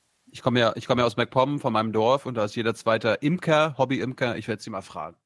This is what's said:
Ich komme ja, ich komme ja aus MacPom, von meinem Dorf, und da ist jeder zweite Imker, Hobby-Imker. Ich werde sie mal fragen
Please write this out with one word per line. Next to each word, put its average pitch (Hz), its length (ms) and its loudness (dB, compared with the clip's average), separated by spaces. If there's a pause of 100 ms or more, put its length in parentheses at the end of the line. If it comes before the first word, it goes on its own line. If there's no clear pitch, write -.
(320)
Ich - 100 -16
komme 123 180 2
ja, 113 160 4
ich 117 100 -12
komme 123 140 2
ja 120 60 4
aus 117 100 -2
MacPom, 131 440 0
von 127 120 -2
meinem 110 200 0
Dorf, 117 340 2
und 127 80 -8
da 110 100 0
ist 110 120 -6
jeder 113 180 0
zweite 113 480 0
Imker, 156 560 2
Hobby-Imker. 123 580 -2
Ich 104 120 -10
werde 107 140 -6
sie - 60 -14
mal 98 140 -8
fragen 82 440 -12